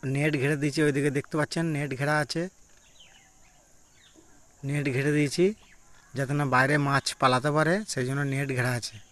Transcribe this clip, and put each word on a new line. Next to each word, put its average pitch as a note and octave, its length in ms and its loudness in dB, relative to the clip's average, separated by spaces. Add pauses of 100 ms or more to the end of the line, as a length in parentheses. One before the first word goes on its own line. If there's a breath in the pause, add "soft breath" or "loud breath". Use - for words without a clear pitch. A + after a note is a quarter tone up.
নেট C#3 340 0
ঘিরে C#3+ 200 0
দিয়েছি। D3 260 -2
ওইদিকে C#3+ 280 2
দেখতে C#3 260 -6
পাচ্ছেন, D#3 360 -2
নেট C#3+ 260 -4
ঘেরা C#3+ 200 0
আছে, D3+ 240 -2 (2250)
নেট C#3+ 220 -4 (100)
ঘিরে C#3 180 2
দিয়েছি D3 320 2 (720)
যাতে C3+ 200 -2
না D3 120 0
বাইরে C3+ 320 4
মাছ C#3 280 2 (120)
পালাতে C3 320 2
পারে, D#3 240 2 (140)
সেই B2+ 180 -4
জন্য C#3 140 -2 (120)
নেট C#3 240 -2
ঘেরা B2 180 0
আছে। A2 220 -8 (160)